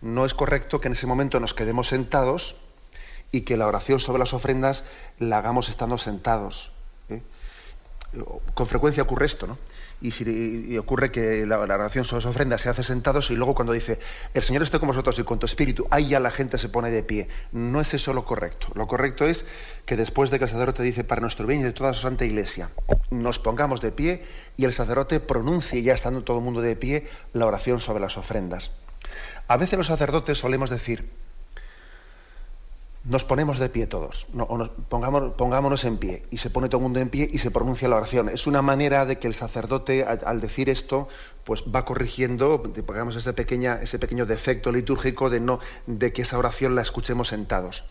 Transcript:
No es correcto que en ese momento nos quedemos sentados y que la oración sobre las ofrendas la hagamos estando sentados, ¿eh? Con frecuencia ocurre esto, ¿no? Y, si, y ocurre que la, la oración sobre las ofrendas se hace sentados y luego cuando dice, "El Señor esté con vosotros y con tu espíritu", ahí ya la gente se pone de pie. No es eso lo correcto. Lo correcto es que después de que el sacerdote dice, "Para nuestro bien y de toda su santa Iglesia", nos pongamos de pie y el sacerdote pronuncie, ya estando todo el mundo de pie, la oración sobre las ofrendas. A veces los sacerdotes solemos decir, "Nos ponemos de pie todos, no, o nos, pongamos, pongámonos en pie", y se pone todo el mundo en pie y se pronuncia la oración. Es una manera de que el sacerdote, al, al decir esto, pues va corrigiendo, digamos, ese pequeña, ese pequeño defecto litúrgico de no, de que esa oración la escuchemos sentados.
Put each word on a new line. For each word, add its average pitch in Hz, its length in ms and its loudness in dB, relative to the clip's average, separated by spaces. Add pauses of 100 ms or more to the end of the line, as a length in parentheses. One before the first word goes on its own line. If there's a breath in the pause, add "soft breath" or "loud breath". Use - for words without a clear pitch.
No 117 220 0
es 131 100 0
correcto 139 460 0
que - 80 -2
en 123 60 0
ese 123 120 -4
momento 131 320 2
nos 117 160 -2
quedemos 117 320 0
sentados 131 680 0 (760 loud breath)
y 127 120 0
que 120 140 0
la 110 120 4
oración 117 320 2
sobre 131 180 0
las 123 160 2
ofrendas 131 480 0 (380 loud breath)
la 113 180 2
hagamos 117 300 0
estando 120 280 -2
sentados, 104 760 -2 (360)
¿eh? 113 140 -8 (1300 loud breath)
Con 123 140 0
frecuencia 143 340 4
ocurre 135 240 4
esto, 120 220 -2
¿no? 113 100 -8 (420 loud breath)
Y, 120 120 -4
si, 113 120 -4 (440)
y 120 100 -2
ocurre 127 320 0
que 110 360 2
la, 107 200 2
la 98 80 2
oración 104 300 0
sobre 120 180 -2
las 123 80 0
ofrendas 120 300 2
se - 80 -2
hace 123 160 0
sentados 131 460 2
y 120 60 0
luego 123 200 4
cuando 117 160 2
dice, 113 260 0 (360 loud breath)
"El 135 80 4
Señor 131 200 4
esté 160 160 2
con 147 100 2
vosotros 127 300 2
y 120 60 0
con 113 160 0
tu 120 60 0
espíritu", 127 440 2
ahí 147 180 4
ya 139 120 6
la 123 100 2
gente 131 280 -2
se 117 100 -2
pone 117 220 0
de 113 120 2
pie. 107 240 -2 (260 loud breath)
No 120 280 0
es 151 140 0
eso 139 180 0
lo 127 120 0
correcto. 90 500 -4
Lo 107 120 -2
correcto 127 380 2
es 165 200 2 (420 loud breath)
que 123 100 0
después 120 340 2
de 135 80 2
que 123 60 2
el 117 60 0
sacerdote 123 340 0
dice, 123 180 0
"Para 113 200 0
nuestro 113 240 -4
bien 143 140 2
y 135 40 0
de 120 80 0
toda 135 220 0
su 110 80 -4
santa 123 220 0
Iglesia", 104 440 -2 (420)
nos 120 300 0
pongamos 127 400 2
de 110 100 0
pie 170 340 0 (320 loud breath)
y 131 80 2
el 127 100 4
sacerdote 127 440 2
pronuncie, 135 640 0
ya 127 120 6
estando 123 280 0
todo 120 160 0
el 117 60 -2
mundo 120 160 0
de 117 160 2
pie, 143 320 -2 (240 loud breath)
la 117 140 4
oración 117 340 2
sobre 107 200 -2
las 98 160 -4
ofrendas. 92 540 -4 (760 loud breath)
A 120 80 6
veces 180 200 2
los 170 120 2
sacerdotes 147 500 2
solemos 131 320 0
decir, 120 380 -4 (2000 loud breath)
"Nos 123 180 2
ponemos 143 360 2
de 127 100 2
pie 117 180 0
todos, - 460 -4
no, 120 120 0
o 117 120 -4
nos, 117 140 -2 (180)
pongamos, 127 460 0
pongámonos 135 500 2
en 113 140 0
pie", - 320 -4
y 113 80 -6
se - 100 -4
pone 127 220 0
todo 127 80 2
el 123 60 2
mundo 127 160 0
en 127 100 0
pie 117 200 0
y - 60 -4
se 123 140 0
pronuncia 123 360 0
la 120 100 6
oración. 110 340 2
Es - 160 -2
una 143 160 4
manera 139 420 4
de 135 140 -2
que - 80 -4
el 113 80 0
sacerdote, 131 680 0
al, 117 200 0
al 113 160 0
decir 131 300 0
esto, 135 360 0 (380 loud breath)
pues 110 200 -2
va 123 200 0
corrigiendo, 127 800 2 (120)
digamos, 110 420 -4
ese 120 180 -2
pequeña, 123 480 0
ese 120 160 -4
pequeño 117 260 0
defecto 110 480 0
litúrgico 131 560 2
de 120 120 2
no, 123 200 2 (260 loud breath)
de 117 280 0
que 123 80 -2
esa 123 160 0
oración 123 360 2
la 123 60 4
escuchemos 120 480 0
sentados. 95 640 -2